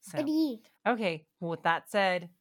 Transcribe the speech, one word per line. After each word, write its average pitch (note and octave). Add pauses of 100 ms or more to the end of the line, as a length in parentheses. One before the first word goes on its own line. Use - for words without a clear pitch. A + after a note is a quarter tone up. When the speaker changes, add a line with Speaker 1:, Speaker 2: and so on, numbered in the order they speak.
Speaker 1:
So, -
Speaker 2:
Buddy. D4+ (240)
Speaker 1:
okay. G3+ (120)
Well, E3+
with E3
that E3
said F3+